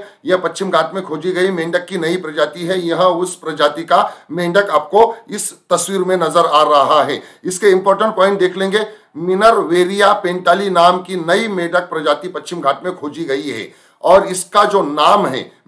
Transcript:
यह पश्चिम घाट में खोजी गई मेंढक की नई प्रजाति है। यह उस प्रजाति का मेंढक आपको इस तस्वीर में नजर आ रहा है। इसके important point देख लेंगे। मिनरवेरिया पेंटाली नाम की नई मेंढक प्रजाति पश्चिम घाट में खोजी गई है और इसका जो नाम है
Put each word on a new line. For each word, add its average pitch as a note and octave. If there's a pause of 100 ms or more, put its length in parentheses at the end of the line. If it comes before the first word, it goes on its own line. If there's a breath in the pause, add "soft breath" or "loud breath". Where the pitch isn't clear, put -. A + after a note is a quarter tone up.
(240 loud breath)
यह F3
पश्चिम F3+
घाट D#3+
में F#3
खोजी D#3+
गई F#3
मेंढक F3
की F#3+
नई E3
प्रजाति D#3
है। F#3
यह E3+
उस F3+
प्रजाति D3+
का F3 (320 loud breath)
मेंढक F3
आपको G3+ (160 loud breath)
इस G3+ (180)
तस्वीर F3+
में F3+
नजर E3
आ D3
रहा D3
है। C#3 (240 loud breath)
इसके F3+
important G3
point G3
देख F#3
लेंगे। G3 (320 loud breath)
मिनरवेरिया F#3+
पेंटाली F#3
नाम F3+
की F#3
नई F#3
मेंढक F3
प्रजाति D3+
पश्चिम D3+
घाट C#3
में F#3
खोजी D3+
गई C#3+
है G#2+ (360 soft breath)
और F3+
इसका F3+
जो G3+
नाम D3+
है B2+ (180 soft breath)